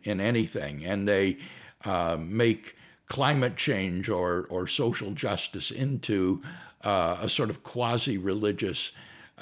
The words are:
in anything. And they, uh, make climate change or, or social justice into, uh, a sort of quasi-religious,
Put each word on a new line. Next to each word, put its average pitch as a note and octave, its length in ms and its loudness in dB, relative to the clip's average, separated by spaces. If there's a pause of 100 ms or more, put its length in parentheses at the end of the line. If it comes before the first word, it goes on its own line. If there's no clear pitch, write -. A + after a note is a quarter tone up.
in G2+ 160 0
anything. G2 640 0
And G2 240 -2
they, G2 300 4 (480)
uh, F2 340 2
make A2 560 0 (300)
climate C3+ 500 2
change F#2+ 540 0
or, F2+ 400 0
or F2+ 180 -2
social A#2 440 0
justice - 600 -4
into, G#2 720 2 (420)
uh, F2+ 380 4
a G#2+ 60 -2
sort A#2 220 0
of - 140 -8
quasi-religious, G#2 1300 0 (500)